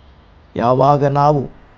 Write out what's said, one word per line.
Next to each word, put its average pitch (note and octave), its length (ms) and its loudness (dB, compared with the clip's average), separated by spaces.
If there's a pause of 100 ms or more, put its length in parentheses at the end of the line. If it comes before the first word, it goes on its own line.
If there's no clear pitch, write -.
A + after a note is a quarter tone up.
(560)
ಯಾವಾಗ C3+ 500 0
ನಾವು C#3+ 360 0 (360)